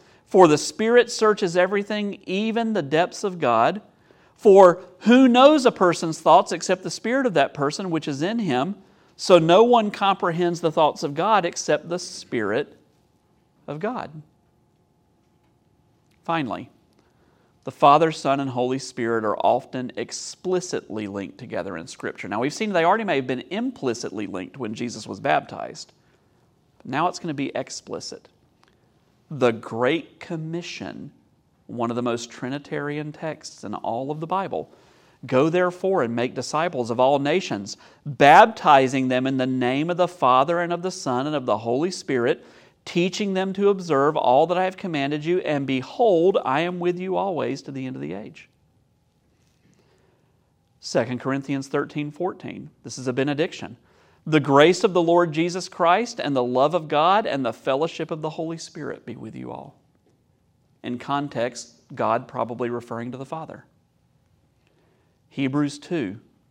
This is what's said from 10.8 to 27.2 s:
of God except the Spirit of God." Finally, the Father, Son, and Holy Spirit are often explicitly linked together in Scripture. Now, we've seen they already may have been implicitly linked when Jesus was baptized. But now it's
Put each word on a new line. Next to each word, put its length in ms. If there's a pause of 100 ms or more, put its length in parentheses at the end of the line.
of 120
God 300
except 460
the 80
Spirit 800 (880)
of 140
God." 420 (2000)
Finally, 460 (1000)
the 60
Father, 340
Son, 300
and 100
Holy 300
Spirit 440
are 120
often 580
explicitly 1120
linked 320
together 380
in 100
Scripture. 400
Now, 140
we've 120
seen 200
they 120
already 200
may 100
have 140
been 200
implicitly 800
linked 300
when 180
Jesus 320
was 140
baptized. 720 (840)
But 80
now 200
it's 140